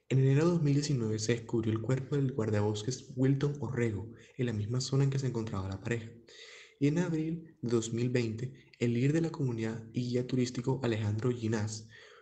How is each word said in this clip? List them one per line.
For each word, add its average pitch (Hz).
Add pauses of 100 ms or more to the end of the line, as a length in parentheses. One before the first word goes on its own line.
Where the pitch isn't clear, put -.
En 131
enero 139
de 175
dos 165
mil 143
diecinueve 120
se 110
descubrió 113
el 110
cuerpo 131
del 135
guardabosques 107
Wilton 139
Orrego, 110 (260)
en 127
la 117
misma 107
zona 139
en 135
que 135
se 135
encontraba 107
la 95
pareja. 110 (680)
Y 143
en 156
abril 165
de 117
dos 113
mil 120
veinte, 120
el 120
líder 135
de 165
la 160
comunidad 113
y 123
guía 123
turístico 127
Alejandro 110
Ginás 110 (340)